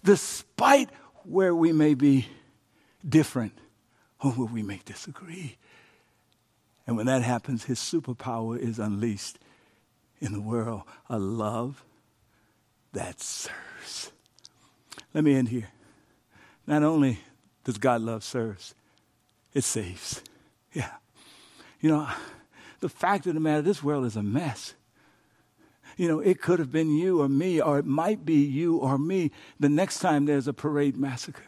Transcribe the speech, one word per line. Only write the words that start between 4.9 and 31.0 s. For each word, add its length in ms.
And 100
when 100
that 160
happens, 420
his 140
superpower 800
is 200
unleashed 600
in 140
the 80
world, 420
a 100
love 680
that 280
serves. 920
Let 100
me 100
end 140
here. 200
Not 160
only 360
does 160
God 220
love 240
serves, 500
it 120
saves. 580
Yeah. 180
You 100
know, 180
the 80
fact 380
of 80
the 60
matter, 220
this 200
world 240
is 100
a 60
mess. 520
You 120
know, 120
it 200
could 180
have 140
been 240
you 240
or 80
me, 320
or 180
it 80
might 380
be 200
you 340
or 200
me 320
the 100
next 320
time 240
there's 240
a 40
parade 440
massacre. 520